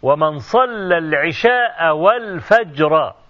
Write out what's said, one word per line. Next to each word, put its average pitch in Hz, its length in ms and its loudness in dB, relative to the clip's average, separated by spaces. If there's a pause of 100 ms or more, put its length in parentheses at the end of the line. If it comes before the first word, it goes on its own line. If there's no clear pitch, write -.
ومن 151 360 0
صلى 208 600 0
العشاء 165 960 0
والفجر 170 1160 0 (160)